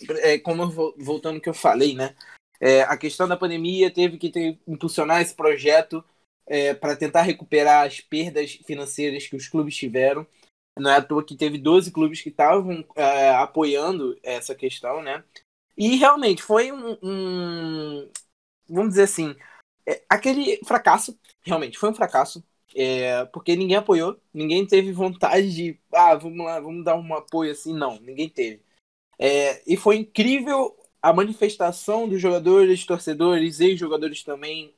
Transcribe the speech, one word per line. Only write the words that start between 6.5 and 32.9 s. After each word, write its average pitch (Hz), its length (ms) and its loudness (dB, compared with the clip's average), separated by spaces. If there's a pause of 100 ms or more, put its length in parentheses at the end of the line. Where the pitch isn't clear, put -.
pra 147 200 -4
tentar 156 280 2
recuperar 147 640 4
as - 140 -12
perdas 151 520 -6 (140)
financeiras 143 600 -6
que - 80 -12
os 131 140 -12
clubes 151 260 -2
tiveram. 135 520 -2 (520)
Não 139 120 0
é 139 80 6
à 139 40 4
toa 151 220 -2
que 151 100 -16
teve 147 240 -4
doze 175 320 4
clubes 160 300 -2
que 147 100 -12
tavam, 170 640 0
é, 139 360 2
apoiando 143 920 0
essa 123 320 -8
questão, 131 480 -6
né? 147 220 -10 (520)
E 226 200 2
realmente 269 460 4
foi 233 280 0
um, 240 320 -12
um, 170 1080 -8 (580)
vamos 196 220 -2
dizer 196 140 4
assim, 160 300 -2 (520)
é, - 220 -4
aquele 262 580 0
fracasso, 240 520 2 (240)
realmente 156 360 -6
foi 214 120 -2
um 220 40 -6
fracasso, 170 500 -2 (300)
é, 127 520 -2
porque 170 300 -2
ninguém 190 220 0
apoiou, 196 420 2 (140)
ninguém 160 320 -2
teve 190 260 4
vontade 185 600 0
de, 165 260 -6 (100)
"Ah, 165 240 6
vamos 165 300 -4
lá, 165 160 -6
vamos 165 240 -12
dar 165 100 2
um 165 200 -4
apoio 156 380 -4
assim", 160 200 -10
não, 135 280 -6
ninguém 135 280 -8
teve. 113 320 -6 (580)
É, 139 480 2
e 185 120 2
foi 214 180 4
incrível 254 800 -2 (240)
a 165 100 4
manifestação 208 960 0
dos 190 140 -4
jogadores, 185 640 4
torcedores, 165 760 0